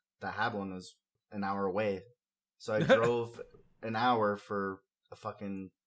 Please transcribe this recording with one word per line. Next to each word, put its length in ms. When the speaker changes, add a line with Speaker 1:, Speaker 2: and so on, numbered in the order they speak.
Speaker 1:
that 120
had 200
one 200
was 220
an 120
hour 220
away. 360
So 140
I 60
Speaker 2:
<laughs> 160
Speaker 1:
drove 440
an 120
hour 420
for 420
a 40
fucking, 540